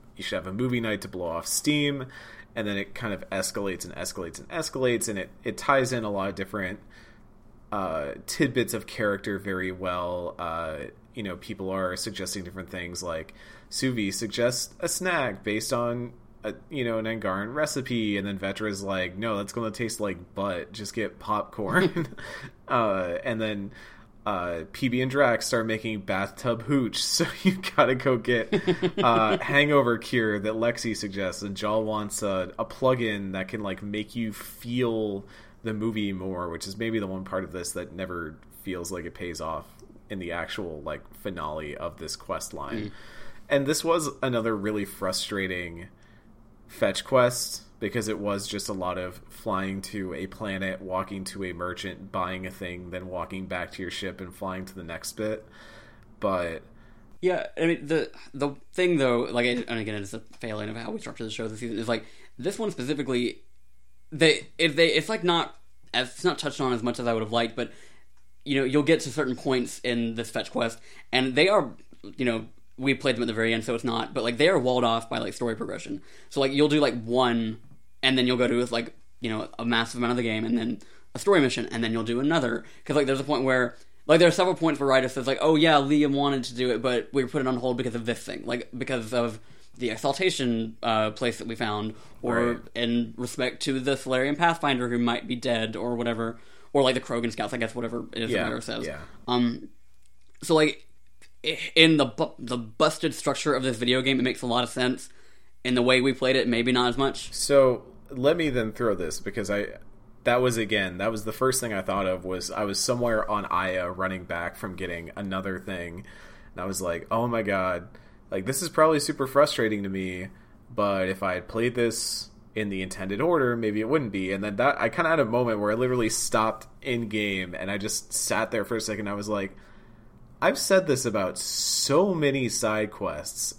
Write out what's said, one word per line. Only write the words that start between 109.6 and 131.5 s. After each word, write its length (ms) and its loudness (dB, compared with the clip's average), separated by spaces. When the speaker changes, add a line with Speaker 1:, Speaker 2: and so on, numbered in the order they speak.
Speaker 1:
that 180 4
was, 140 4
again, 420 2
that 120 4
was 140 -4
the 80 -2
first 280 2
thing 120 -2
I 80 0
thought 260 0
of, 180 0
was 260 -4
I 140 -2
was 140 -2
somewhere 520 2
on 160 0
Aya 440 0
running 340 -4
back 320 -4
from 180 -8
getting 420 -6
another 420 -4
thing, 460 -8
and 80 -10
I 60 -4
was 160 -4
like, 280 -2
"Oh 160 2
my 160 0
god, 460 0
like, 160 -2
this 160 -2
is 60 -4
probably 320 6
super 260 0
frustrating 580 4
to 40 -4
me, 400 -4
but 340 2
if 140 -2
I 120 0
had 140 -6
played 260 0
this 560 -2
in 140 0
the 140 -2
intended 380 -4
order, 360 4
maybe 240 0
it 80 -2
wouldn't 240 0
be." 200 -2
And 100 -2
then 140 -4
that, 240 4
I 80 2
kinda 200 0
had 120 4
a 40 4
moment 360 2
where 100 2
I 40 2
literally 360 2
stopped 560 0
in 260 -2
game, 460 -2
and 160 -6
I 80 -2
just 340 -4
sat 380 0
there 140 0
for 120 -2
a 40 -2
second. 280 -4
I 60 -4
was 140 -6
like, 280 -2
"I've 160 4
said 280 4
this 200 2
about 320 0
so 760 2